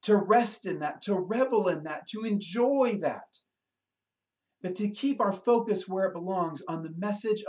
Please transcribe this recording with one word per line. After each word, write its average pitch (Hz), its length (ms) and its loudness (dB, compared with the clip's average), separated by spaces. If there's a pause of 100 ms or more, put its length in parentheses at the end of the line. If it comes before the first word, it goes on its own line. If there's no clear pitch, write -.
to 208 120 6
rest 214 500 4
in 156 140 -4
that, 147 220 -6
to 196 140 0
revel 220 520 2
in 151 160 0
that, 156 240 -8
to 220 160 -8
enjoy 226 760 2
that, - 380 -6 (1200)
but 185 140 -4
to 208 140 -2
keep 269 300 -2
our 202 140 2
focus 220 540 2
where 190 180 0
it 185 80 0
belongs 175 540 -2
on 160 160 -4
the 160 140 -8
message 208 520 -2